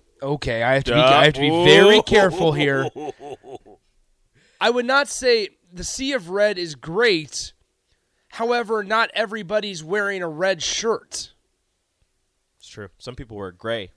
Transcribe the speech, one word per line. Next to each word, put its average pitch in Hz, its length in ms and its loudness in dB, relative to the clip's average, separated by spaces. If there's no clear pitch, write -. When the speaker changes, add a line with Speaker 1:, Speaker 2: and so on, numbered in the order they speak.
Speaker 1:
okay, 131 400 -4
I 131 120 2
have 139 100 0
to - 80 -2
be, 120 80 2
Speaker 2:
Duh. 127 40 6
Speaker 1:
I 143 200 6
have 151 100 4
to 135 60 -6
be 147 100 2
very 175 480 8
Speaker 2:
Ooh. 208 40 2
Speaker 1:
careful 180 500 2
here. 139 420 -2
Speaker 2:
<laughs> - 1700 -18
Speaker 1:
I 214 100 2
would 240 160 -2
not 277 220 0
say 233 420 0
the 180 120 -14
sea 269 280 -6
of 180 180 -6
red 202 280 0
is 170 160 -8
great. 165 800 -2
However, 226 520 -4
not 220 320 0
everybody's 202 680 -4
wearing 196 380 -4
a 170 60 -4
red 165 340 -4
shirt. - 720 -6
Speaker 2:
It's - 100 -20
true. 104 200 -18
Some 127 160 -16
people 117 220 -16
wear 95 160 -10
gray 110 440 -8